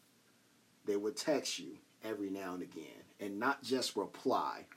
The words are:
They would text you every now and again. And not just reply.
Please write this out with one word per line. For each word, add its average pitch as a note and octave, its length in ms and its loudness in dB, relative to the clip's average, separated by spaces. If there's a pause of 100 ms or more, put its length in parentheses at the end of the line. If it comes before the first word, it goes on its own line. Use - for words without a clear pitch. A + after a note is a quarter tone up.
(880)
They G2+ 100 4
would G#2 220 2
text - 420 2
you G2 180 -8 (260)
every G2+ 260 -2
now F#2+ 240 -2
and F2+ 80 -4
again. E2+ 240 -8 (340)
And G2+ 200 -2
not C3 240 4
just B2 320 2
reply. F2 720 0 (120)